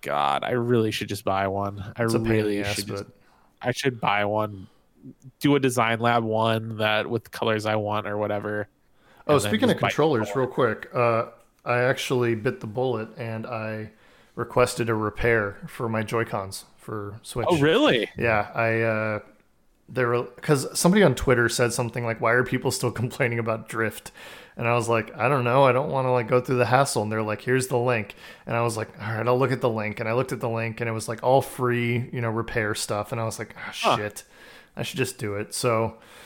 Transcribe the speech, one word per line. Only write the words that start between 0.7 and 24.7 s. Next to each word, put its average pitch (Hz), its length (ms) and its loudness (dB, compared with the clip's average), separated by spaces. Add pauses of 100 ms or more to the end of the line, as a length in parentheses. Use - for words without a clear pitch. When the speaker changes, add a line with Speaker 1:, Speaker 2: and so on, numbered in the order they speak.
Speaker 1:
should 107 180 -4
just 101 160 -6
buy 98 240 0
one. 101 360 -4 (120)
I 120 80 -2
Speaker 2:
It's 113 120 0
a - 40 4
pain 113 60 -2
in 113 60 2
the 113 100 4
Speaker 1:
really 104 220 -2
Speaker 2:
ass, 101 140 -4
Speaker 1:
should 101 100 -6
just, 101 160 -6
Speaker 2:
but - 100 -20 (480)
Speaker 1:
I 123 100 -2
should 123 300 -2
buy 104 240 2
one, 104 400 -2 (720)
do 143 160 4
a 139 40 4
Design 117 400 2
Lab 120 240 4
one 113 540 0
that 107 300 2
with 117 180 -4
the - 40 -20
colors 107 380 0
I 107 80 2
want 104 320 -2
or 104 100 -4
whatever." 104 500 -2 (600)
Speaker 2:
Oh, 147 80 4
Speaker 1:
And 135 80 4
then - 80 0
Speaker 2:
speaking 220 160 2
Speaker 1:
just 180 80 4
Speaker 2:
of - 60 -6
Speaker 1:
buy - 80 4
Speaker 2:
controllers, 147 400 2
Speaker 1:
controller. 131 180 0
Speaker 2:
real - 60 -8
quick, 117 420 0
uh, 120 300 2 (380)
I 123 180 0
actually 123 520 2
bit 110 260 -2
the 117 80 -10
bullet 113 480 -4
and 113 300 -8
I 110 460 -8 (420)
requested 120 560 2
a 113 60 2
repair 107 640 0 (100)
for 123 200 -8
my 110 140 -2
Joy-Cons 107 640 -4 (120)
for 107 440 -10
Switch. - 260 -6
Speaker 1:
Oh, 170 120 4
really? 156 580 4
Speaker 2:
Yeah, 107 380 2
I, 113 260 2
uh, 110 380 0 (680)
they 127 180 -2
were, 120 180 2 (180)
'cause 147 260 2 (120)
somebody 196 240 6
on 143 100 6
Twitter 120 360 4
said 120 220 0
something 120 320 -4
like, 113 160 -4
"Why 117 120 2
are 123 120 4
people 127 280 -2
still 120 200 -2
<laughs> 113 120 -4
complaining 120 340 -2
about 113 320 -4
drift?" 113 420 -4 (460)
And 117 100 -2
I 120 80 2